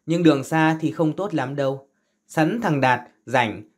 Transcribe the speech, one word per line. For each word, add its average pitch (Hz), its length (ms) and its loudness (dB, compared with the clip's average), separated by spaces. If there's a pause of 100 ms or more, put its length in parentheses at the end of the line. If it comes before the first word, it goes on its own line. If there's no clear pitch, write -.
nhưng 170 180 0
đường 139 200 4
xa 160 380 0
thì 156 100 -2
không 156 220 0
tốt 190 200 -8
lắm 139 220 -4
đâu. 139 320 -4 (400)
Sẵn 180 340 -2
thằng 156 200 0
Đạt 127 200 2 (240)
rảnh 113 380 -2 (140)